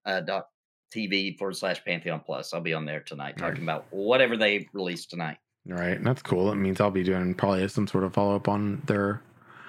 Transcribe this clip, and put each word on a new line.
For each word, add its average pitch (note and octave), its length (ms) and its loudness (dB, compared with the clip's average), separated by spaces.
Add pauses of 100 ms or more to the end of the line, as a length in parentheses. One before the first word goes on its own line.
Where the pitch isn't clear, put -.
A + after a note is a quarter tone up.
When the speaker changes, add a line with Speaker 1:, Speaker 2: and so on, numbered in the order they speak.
Speaker 1:
uh, F#2+ 160 0
dot F#2+ 280 -4 (420)
T A2 160 -4
V F#2+ 320 -2
forward G2 180 -4
slash F2+ 280 -2
Pantheon E2+ 360 -4
Plus. - 320 -6
I'll D#2+ 80 -4
be D#2+ 140 -2
on D#2+ 120 -2
there D2 140 -6
tonight C#2+ 380 -12
Speaker 2:
All D#2+ 60 -4
right. - 60 -2
Speaker 1:
talking - 120 -6
about D#2 280 -4
whatever A#2 460 4
they G#2 380 2
release F2+ 320 -4
tonight. E2 320 -8 (320)
Speaker 2:
All F2+ 80 -6
right. F2 240 0
That's B2+ 200 2
cool. F#2+ 300 2
It G2+ 40 -2
means F#2+ 240 2
I'll G#2 100 4
be F#2+ 140 0
doing F2+ 300 2
probably G2 340 2
some G#2 180 0
sort F#2+ 180 0
of F#2 80 -2
follow-up G2+ 360 2
on G2+ 380 0
their G2+ 360 2 (460)